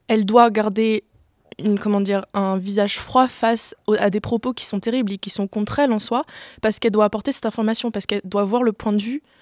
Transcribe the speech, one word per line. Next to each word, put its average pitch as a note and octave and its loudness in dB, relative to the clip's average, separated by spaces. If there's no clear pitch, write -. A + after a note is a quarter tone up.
Elle G#3+ 2
doit A#3 6
garder G#3+ 0
une, G3+ 0
comment G3+ 0
dire, G3 0
un F#3+ 0
visage G3+ -2
froid - 2
face A3+ -2
au, G#3+ 4
à G3+ 2
des G#3 0
propos A#3 -2
qui - -8
sont G3+ -4
terribles A#3 -2
et G3 -8
qui - -12
sont G3 -4
contre G#3 -4
elle C#4+ 4
en G#3+ 0
soi, A#3+ -2
parce A3 0
qu'elle A3+ 2
doit G#3+ 4
apporter G#3+ -2
cette - -4
information, A3+ -2
parce G3+ -6
qu'elle G#3 -2
doit G3+ 0
voir A3 0
le A3+ 2
point G#3+ -4
de G#3 2
vue B3 -6